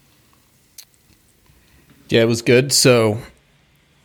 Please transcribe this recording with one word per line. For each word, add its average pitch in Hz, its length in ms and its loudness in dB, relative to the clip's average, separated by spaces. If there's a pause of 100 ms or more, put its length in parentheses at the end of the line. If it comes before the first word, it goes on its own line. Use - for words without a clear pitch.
(2000)
Yeah, 117 140 0
it 113 40 0
was 117 140 -4
good. 131 320 0
So 113 460 2 (840)